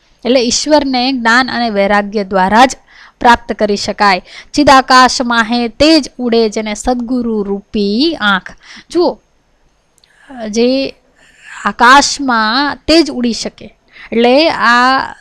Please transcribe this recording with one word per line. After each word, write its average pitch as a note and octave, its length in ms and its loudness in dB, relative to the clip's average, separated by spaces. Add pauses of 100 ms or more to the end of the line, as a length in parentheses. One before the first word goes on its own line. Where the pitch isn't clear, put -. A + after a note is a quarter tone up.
(260)
એટલે B3+ 140 2
ઈશ્વરને C4 720 0
જ્ઞાન A#3+ 400 0
અને A#3 180 -4
વૈરાગ્ય G3+ 540 -2
દ્વારા G3 420 2
જ C4 120 -2 (420)
પ્રાપ્ત A#3 340 0
કરી G#3 220 -2
શકાય. G3+ 480 -2 (300)
"ચિદાકાશ C4 680 4
માહે A#3+ 460 -2
તેજ D4 500 2
ઉડે A#3 320 0
જેને A3 240 -6
સદગુરુ A#3 720 -4
રૂપી G3+ 720 -4
આંખ." G3 360 -4 (380)
જુઓ, D#4+ 300 -2 (1300)
જે B3 460 -2 (720)
આકાશમાં B3+ 1120 2 (120)
તેજ D4+ 240 2
ઉડી A#3+ 220 -4
શકે, - 420 -14 (360)
એટલે B3 380 2
આ B3 720 0